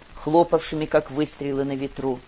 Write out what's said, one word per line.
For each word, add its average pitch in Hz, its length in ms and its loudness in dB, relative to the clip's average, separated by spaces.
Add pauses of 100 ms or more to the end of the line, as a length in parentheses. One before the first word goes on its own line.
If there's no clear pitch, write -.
(160)
хлопавшими, 160 680 2
как 151 280 2
выстрелы 139 520 -2
на 139 140 -2
ветру. 135 500 -4